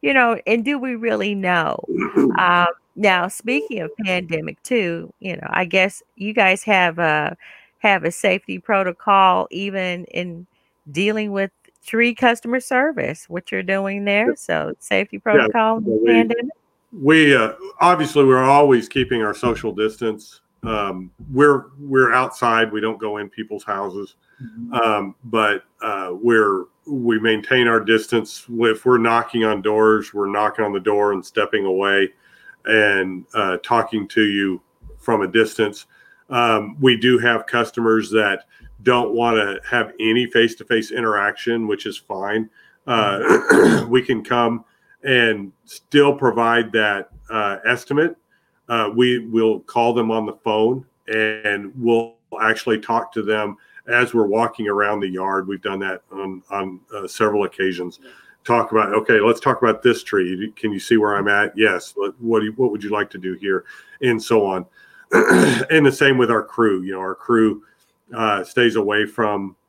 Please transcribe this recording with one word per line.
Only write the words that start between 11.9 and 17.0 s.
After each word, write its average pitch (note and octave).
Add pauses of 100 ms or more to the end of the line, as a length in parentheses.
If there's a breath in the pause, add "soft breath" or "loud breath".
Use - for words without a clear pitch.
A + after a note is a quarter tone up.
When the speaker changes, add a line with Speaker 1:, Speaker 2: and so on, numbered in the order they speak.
Speaker 1:
customer A#3+
service, C4
what F3
you're F#3+
doing G3
there. G#3
Speaker 2:
Yeah. D4
Speaker 1:
So -
safety -
Speaker 2:
Yeah. G3+
Speaker 1:
protocol A3
in A3
Speaker 2:
Well, A3
Speaker 1:
the A3+
Speaker 2:
we, A#3
Speaker 1:
pandemic? A#3 (400)
Speaker 2:
we, D3+